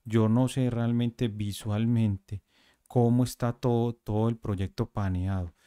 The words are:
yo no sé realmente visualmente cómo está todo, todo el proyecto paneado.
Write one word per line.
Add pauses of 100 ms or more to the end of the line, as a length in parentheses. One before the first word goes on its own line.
yo
no
sé
realmente
visualmente (460)
cómo
está
todo,
todo
el
proyecto
paneado. (140)